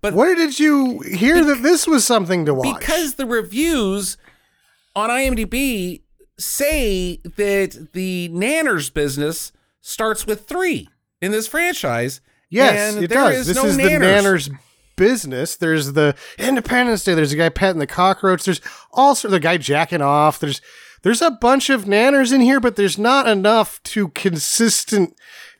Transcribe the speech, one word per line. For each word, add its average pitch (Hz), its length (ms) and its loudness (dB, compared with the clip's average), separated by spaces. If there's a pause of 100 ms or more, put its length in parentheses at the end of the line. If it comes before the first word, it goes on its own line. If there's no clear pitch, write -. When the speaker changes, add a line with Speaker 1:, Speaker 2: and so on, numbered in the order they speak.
Speaker 1:
But 202 140 -2
Speaker 2:
Where 330 200 4
did 311 240 -2
you 285 400 2
hear 226 360 0
Speaker 1:
bec- 339 100 6
Speaker 2:
that 269 180 0
this 320 240 2
was 294 180 2
something 180 400 0
to 147 80 0
watch? 226 260 -2
Speaker 1:
Because 320 360 -2
the 277 100 -6
reviews 220 920 -2 (800)
on 214 120 -2
I 254 140 -2
M 262 120 0
D 220 100 -4
B 220 580 -4 (340)
say 202 880 -4
that 190 720 -4
the 185 400 -6
Nanners 226 600 -2
business 147 600 -4 (260)
starts 220 480 -6
with 214 180 -6
three 330 440 -4 (320)
in 190 100 -4
this 214 160 -4
franchise. 139 720 -4 (300)
Speaker 2:
Yes, 208 460 2
Speaker 1:
and 196 100 -2
Speaker 2:
it - 20 -6
Speaker 1:
there 247 220 2
Speaker 2:
does. - 100 0
Speaker 1:
is - 80 -4
Speaker 2:
This 180 80 0
Speaker 1:
no - 100 0
Speaker 2:
is - 120 2
Speaker 1:
Nanners. - 120 4 (580)
Speaker 2:
the 143 60 -12
Nanners 135 60 -18 (360)
business. 170 600 0
There's 156 380 -2
the 147 220 4 (220)
Independence 247 680 0
Day. 180 120 2
There's 151 180 2
a - 40 -2
guy 165 120 2
petting 185 300 0
the 143 80 -2
cockroach. 185 580 0
There's 175 160 -2 (300)
all 269 240 4
sort 208 180 -2
of 175 80 2
guy 170 160 0
jacking 143 460 -2
off. 147 360 2
There's, 143 220 -6 (400)
there's 226 220 0
a 330 80 4
bunch 262 400 2
of 220 160 0
Nanners 240 440 4
in 269 100 4
here, 262 180 4
but 240 160 0
there's 196 240 0
not 247 280 2
enough 214 560 2
to 202 260 -4
consistent. 190 1040 -2 (440)